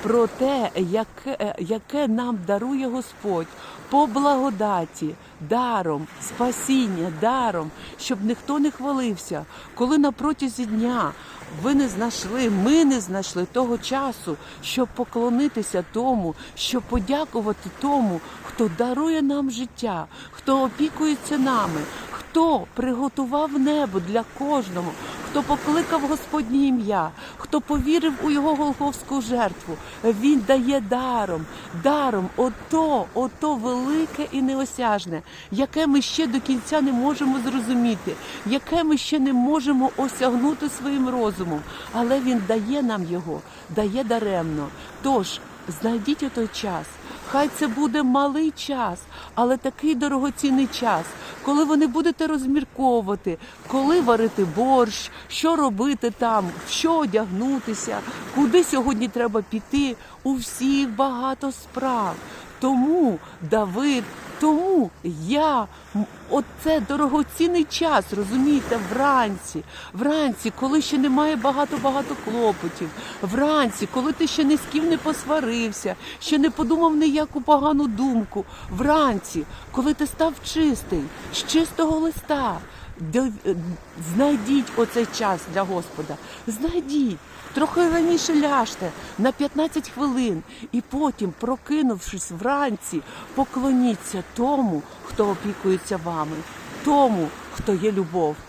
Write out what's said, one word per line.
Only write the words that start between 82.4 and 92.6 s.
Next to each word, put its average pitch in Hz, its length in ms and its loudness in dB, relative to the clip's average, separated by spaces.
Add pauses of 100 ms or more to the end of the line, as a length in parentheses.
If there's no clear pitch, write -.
де, 226 320 0 (140)
е, 196 100 2 (580)
знайдіть 262 640 2
оцей 233 320 2 (100)
час 196 240 0 (120)
для 190 80 0
Господа, 175 540 -4 (320)
знайдіть. 269 720 0 (360)
Трохи 330 360 2
раніше 330 460 2
ляжте 277 560 2 (260)
на 240 140 4
п'ятнадцять 285 580 -2
хвилин 240 540 -2 (280)
і 240 100 0
потім, 254 580 -2
прокинувшись 240 920 -2
вранці, 233 720 -2 (340)